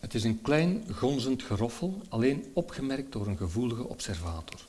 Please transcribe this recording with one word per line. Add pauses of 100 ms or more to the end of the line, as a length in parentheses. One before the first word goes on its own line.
Het
is
een
klein, (100)
gonzend
geroffel,
alleen
opgemerkt
door
een
gevoelige
observator.